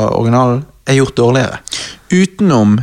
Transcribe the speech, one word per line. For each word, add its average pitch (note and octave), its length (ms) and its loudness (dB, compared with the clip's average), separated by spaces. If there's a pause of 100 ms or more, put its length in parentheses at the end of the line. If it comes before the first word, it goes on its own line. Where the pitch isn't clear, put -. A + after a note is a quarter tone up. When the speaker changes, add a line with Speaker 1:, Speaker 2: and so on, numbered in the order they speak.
(140)
Speaker 1:
originalen, B2 480 0 (260)
er C3+ 140 2
gjort - 160 -4
dårligere. B2+ 400 0 (520)
Speaker 2:
Utenom, F3 720 2